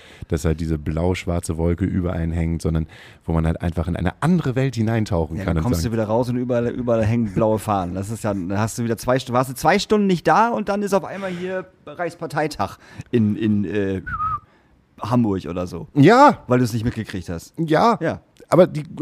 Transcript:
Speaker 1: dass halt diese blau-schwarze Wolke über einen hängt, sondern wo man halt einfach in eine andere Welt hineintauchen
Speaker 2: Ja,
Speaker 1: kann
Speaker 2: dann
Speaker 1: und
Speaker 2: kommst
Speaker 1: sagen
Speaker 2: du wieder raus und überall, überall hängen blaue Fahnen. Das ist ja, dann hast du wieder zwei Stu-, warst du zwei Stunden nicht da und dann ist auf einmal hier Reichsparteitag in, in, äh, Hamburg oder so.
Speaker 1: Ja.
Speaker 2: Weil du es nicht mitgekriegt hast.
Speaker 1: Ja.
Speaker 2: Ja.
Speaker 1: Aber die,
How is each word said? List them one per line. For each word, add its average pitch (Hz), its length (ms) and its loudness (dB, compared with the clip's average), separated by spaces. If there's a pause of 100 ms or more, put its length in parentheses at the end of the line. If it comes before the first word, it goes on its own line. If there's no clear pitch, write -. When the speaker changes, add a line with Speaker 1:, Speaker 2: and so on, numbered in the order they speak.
(280)
Speaker 1:
dass 82 180 0
halt 80 140 0
diese 80 180 -2
blau-schwarze 85 800 -2
Wolke 87 260 0
über 90 300 0
einen 82 180 -2
hängt, 82 300 -2
sondern 80 240 0 (400)
wo 85 80 -2
man 80 120 2
halt 82 140 0
einfach 85 260 -2
in 85 100 -2
eine 87 260 -2
andere 151 340 2
Welt 131 180 0
hineintauchen 107 600 0
Speaker 2:
Ja, 95 80 -6
Speaker 1:
kann 85 120 0
Speaker 2:
dann - 20 0
Speaker 1:
und 78 60 0
Speaker 2:
kommst 82 180 0
Speaker 1:
sagen 110 100 -2
Speaker 2:
du 113 60 -2
wieder 110 100 0
raus 120 220 0
und 123 80 -2
überall, 120 300 0
überall 117 360 0
hängen 110 300 0
blaue 110 240 2
Fahnen. 92 360 -2
Das 98 140 -6
ist 113 160 -8
ja, 104 80 -2
dann 98 260 -4
hast 110 200 -2
du 120 60 -2
wieder 113 120 -2
zwei 127 220 0
Stu-, 120 160 -6
warst 127 160 0
du 131 40 -10
zwei 165 240 2
Stunden 208 280 2
nicht 180 200 0
da 196 220 4
und 214 220 -4
dann 202 120 -2
ist 202 120 -2
auf 165 100 2
einmal 185 260 -8
hier 185 360 -6 (180)
Reichsparteitag 151 920 -6 (320)
in, 104 260 4
in, 104 300 2
äh, 98 340 0 (1040)
Hamburg 107 480 0
oder 90 160 -4
so. 87 260 -10
Speaker 1:
Ja. 220 540 8
Speaker 2:
Weil 127 140 4
du 127 40 2
es 110 80 -2
nicht 113 140 -2
mitgekriegt 104 420 -6
hast. - 300 -8
Speaker 1:
Ja. 165 420 2
Speaker 2:
Ja. 135 220 -4 (260)
Speaker 1:
Aber 170 180 6
die, 147 180 -4 (180)